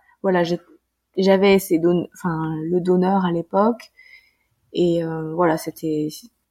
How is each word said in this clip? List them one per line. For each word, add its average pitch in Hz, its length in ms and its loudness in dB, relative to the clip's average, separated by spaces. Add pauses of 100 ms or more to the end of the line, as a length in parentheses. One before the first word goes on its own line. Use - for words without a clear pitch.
(220)
voilà, 180 220 2
j'ai, 170 140 -4 (580)
j'avais 196 420 4
ces 170 200 -2
don-, 175 360 0
enfin 160 480 -4
le 175 180 -2
donneur 185 440 2
à 175 80 0
l'époque 196 580 -2 (840)
et, 170 320 0
euh, 160 300 -8
voilà, 165 220 0
c'était, 156 520 -6 (420)